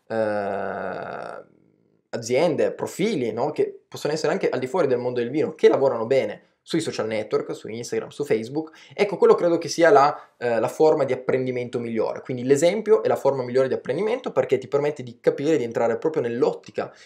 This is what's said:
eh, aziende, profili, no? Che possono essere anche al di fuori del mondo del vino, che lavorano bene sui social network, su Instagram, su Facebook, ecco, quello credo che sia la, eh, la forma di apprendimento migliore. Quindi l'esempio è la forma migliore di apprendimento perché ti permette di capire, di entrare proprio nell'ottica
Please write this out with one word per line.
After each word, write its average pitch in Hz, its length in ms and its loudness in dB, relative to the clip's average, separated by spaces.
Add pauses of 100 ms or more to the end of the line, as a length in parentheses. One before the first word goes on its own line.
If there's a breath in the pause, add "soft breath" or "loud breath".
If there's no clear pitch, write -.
eh, 101 1400 -6 (680)
aziende, 120 640 0
profili, 151 600 -2
no? 120 180 -2
Che - 380 -4
possono 147 260 -6
essere 156 180 -2
anche 170 180 0
al 127 100 -2
di 127 80 -4
fuori 170 180 0
del 123 140 0
mondo 123 220 -2
del 120 100 -4
vino, 156 240 -2
che 220 140 6
lavorano 131 360 2
bene 117 380 0 (180)
sui - 200 -2
social 117 260 -4
network, 110 480 -4
su - 120 -14
Instagram, 113 420 -6
su - 140 -8
Facebook, 135 480 -2 (220 loud breath)
ecco, 202 240 0
quello 226 160 6
credo 170 240 4
che 143 120 -8
sia 160 200 4
la, 143 480 4
eh, 117 220 0
la 123 80 0
forma 156 360 4
di 127 100 -2
apprendimento 127 640 -2
migliore. 117 420 -4
Quindi 127 220 -8
l'esempio 175 580 2
è - 60 -2
la 123 80 2
forma 131 260 0
migliore 123 260 2
di 120 60 -4
apprendimento 208 580 -4
perché - 280 2
ti 131 80 -10
permette 143 340 -2
di 120 180 -16
capire, 156 380 2
di 123 60 -2
entrare 113 340 0
proprio 160 240 -2
nell'ottica 120 720 -4 (120 soft breath)